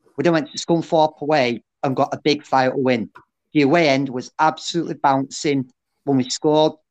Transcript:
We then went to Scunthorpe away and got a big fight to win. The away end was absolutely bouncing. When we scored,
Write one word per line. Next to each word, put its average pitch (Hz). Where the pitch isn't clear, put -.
We 139
then 170
went 156
to -
Scunthorpe 160
away 139
and 135
got 135
a 123
big -
fight 131
to -
win. 127
The 151
away 156
end 135
was 123
absolutely 156
bouncing. 139
When 139
we 127
scored, 156